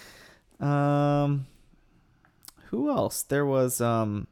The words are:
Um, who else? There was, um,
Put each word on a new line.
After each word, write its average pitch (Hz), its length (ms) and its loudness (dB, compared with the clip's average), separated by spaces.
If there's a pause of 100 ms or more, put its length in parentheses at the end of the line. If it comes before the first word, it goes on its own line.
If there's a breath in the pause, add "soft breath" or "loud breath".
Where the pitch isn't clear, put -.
(640 loud breath)
Um, 143 840 2 (1200 soft breath)
who 262 200 -2
else? 117 340 -2
There 143 220 0
was, 131 360 2
um, 113 500 0